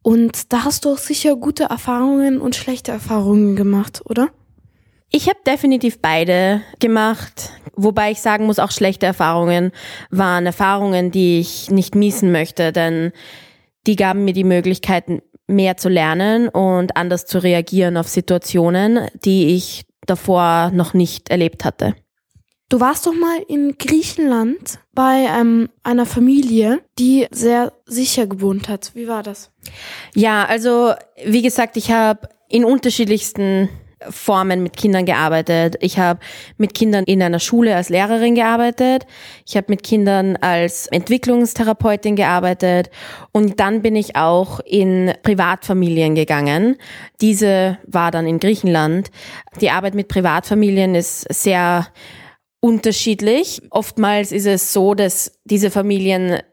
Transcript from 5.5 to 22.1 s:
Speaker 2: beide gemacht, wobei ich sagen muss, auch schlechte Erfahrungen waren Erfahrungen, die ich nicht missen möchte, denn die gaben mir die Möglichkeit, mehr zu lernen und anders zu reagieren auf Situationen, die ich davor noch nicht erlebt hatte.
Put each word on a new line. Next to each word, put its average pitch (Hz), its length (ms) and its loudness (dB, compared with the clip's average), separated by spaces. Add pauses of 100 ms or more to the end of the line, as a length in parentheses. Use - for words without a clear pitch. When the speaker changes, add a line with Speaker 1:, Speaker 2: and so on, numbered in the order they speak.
Speaker 2:
beide 180 640 2 (160)
gemacht, 220 720 -2 (240)
wobei 208 360 0
ich 214 100 -8
sagen 214 260 0
muss, 214 120 0
auch 202 120 0
schlechte 196 360 0
Erfahrungen 175 640 0 (400)
waren 180 360 0
Erfahrungen, 190 640 0
die 175 300 2
ich - 300 -8
nicht 196 240 0
missen 202 380 2
möchte, 165 400 -2
denn 165 400 -2 (760)
die 214 100 2
gaben 196 280 0
mir 185 100 0
die 185 100 0
Möglichkeit, 180 600 0 (420)
mehr 190 300 2
zu - 140 -2
lernen 185 580 2
und 185 480 0
anders 175 300 -4
zu 190 120 -4
reagieren 175 600 0
auf 165 100 -4
Situationen, 180 1000 0 (160)
die 180 300 4
ich - 300 -6 (220)
davor 175 680 2
noch 175 220 0
nicht 175 340 0
erlebt 165 380 -2
hatte. 104 280 -2 (760)